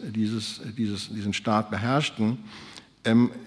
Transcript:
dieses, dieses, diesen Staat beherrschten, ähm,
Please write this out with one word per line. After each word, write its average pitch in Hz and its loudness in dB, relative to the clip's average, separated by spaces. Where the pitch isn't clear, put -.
dieses, 110 -2
dieses, 101 -2
diesen 101 -2
Staat 107 2
beherrschten, 120 0
ähm, 117 6